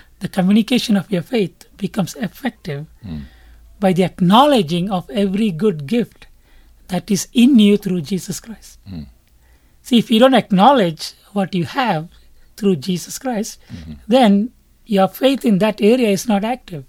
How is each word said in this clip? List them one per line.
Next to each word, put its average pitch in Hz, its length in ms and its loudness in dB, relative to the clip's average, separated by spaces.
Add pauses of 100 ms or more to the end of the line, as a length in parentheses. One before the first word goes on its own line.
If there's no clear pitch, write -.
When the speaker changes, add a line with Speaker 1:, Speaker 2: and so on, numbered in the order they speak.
(200)
Speaker 1:
"The 180 80 -8
communication 208 680 0
of 180 140 -4
your 180 120 -2
faith - 440 -6 (100)
becomes 196 380 -6
effective 165 720 -10 (180)
Speaker 2:
Mm. 78 180 -10 (580)
Speaker 1:
by 190 120 2
the 180 120 0
acknowledging 190 840 2
of 180 200 -6
every 208 400 -2
good 160 360 -4
gift 220 400 -4 (640)
that 180 220 -6
is 190 220 -2
in 247 260 6
you 208 180 6
through 185 260 -4
Jesus 170 380 -8
Christ." - 380 -20 (120)
Speaker 2:
Mm. 82 160 -12 (760)
Speaker 1:
See, 240 160 2
if - 120 0
you 226 100 2
don't 262 140 6
acknowledge 196 760 2 (200)
what 202 220 -6
you 175 100 -2
have 185 440 -4 (480)
through 196 200 0
Jesus 170 420 -8
Christ, 226 400 -8 (140)
Speaker 2:
Mm-hmm. 80 200 -16 (140)
Speaker 1:
then 214 460 2 (340)
your 190 220 2
faith 269 360 0
in 208 140 2
that 208 240 -2
area 226 260 2
is 196 180 -2
not 202 180 0
active. 202 440 -10